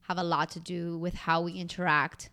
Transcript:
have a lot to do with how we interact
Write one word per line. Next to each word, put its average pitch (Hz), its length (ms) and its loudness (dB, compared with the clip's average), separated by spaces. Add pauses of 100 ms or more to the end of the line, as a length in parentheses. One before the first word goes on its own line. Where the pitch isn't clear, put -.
have 180 180 -2
a 185 40 2
lot 165 280 2
to - 80 -10
do 170 360 -4
with 170 200 -4
how 165 260 2
we 175 120 -2
interact 170 800 0